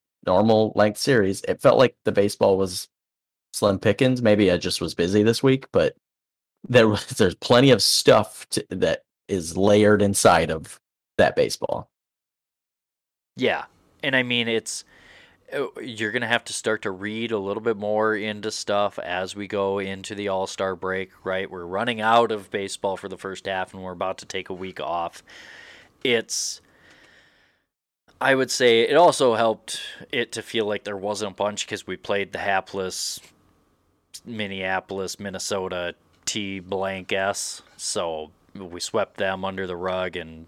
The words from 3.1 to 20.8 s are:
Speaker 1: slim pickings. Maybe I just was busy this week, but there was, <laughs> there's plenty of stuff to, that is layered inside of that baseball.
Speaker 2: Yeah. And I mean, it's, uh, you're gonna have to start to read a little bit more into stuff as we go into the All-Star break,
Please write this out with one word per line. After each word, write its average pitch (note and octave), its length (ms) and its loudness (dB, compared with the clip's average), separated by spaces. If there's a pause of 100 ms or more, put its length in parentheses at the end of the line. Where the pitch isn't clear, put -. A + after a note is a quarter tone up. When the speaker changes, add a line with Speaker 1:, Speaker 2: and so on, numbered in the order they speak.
Speaker 1:
slim G2 260 2
pickings. B2+ 420 2
Maybe G#2 300 6
I F2+ 60 4
just E2+ 240 -4
was E2 140 -4
busy F#2+ 280 2
this A2+ 200 2
week, C3+ 280 2
but E2 240 2 (720)
there A2+ 220 6
was, G#2 160 -2
<laughs> - 120 -10
there's F#2 180 2
plenty B2+ 360 4
of G#2 100 6
stuff - 680 2
to, - 220 -4
that F2 320 0 (240)
is F2 280 -4
layered G#2 460 6
inside F#2 500 4
of - 280 -10 (380)
that - 180 4
baseball. - 540 -2 (1500)
Speaker 2:
Yeah. A#2+ 280 -2 (380)
And C3+ 120 0
I B2+ 80 4
mean, A#2+ 240 -2
it's, - 360 -4 (680)
uh, C#3+ 140 -4 (140)
you're A2 300 -6
gonna A#2+ 160 -4
have A#2 180 0
to - 80 -12
start A2 300 -2
to G2+ 80 -4
read G#2+ 400 -8
a A2 60 0
little G2+ 240 -6
bit A2+ 160 -2
more G#2+ 380 0
into G#2+ 360 -6
stuff G2+ 480 -2
as F#2 360 -6
we G2+ 120 -8
go G2 320 -2
into G2 360 -8
the G2+ 140 -6
All-Star F#2+ 460 -4
break, F#2 360 -6 (140)